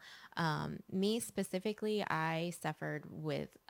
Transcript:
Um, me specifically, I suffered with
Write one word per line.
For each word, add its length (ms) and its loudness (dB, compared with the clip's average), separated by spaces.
Um, 440 2
me 260 4
specifically, 920 0
I 500 2
suffered 480 -2
with 480 -4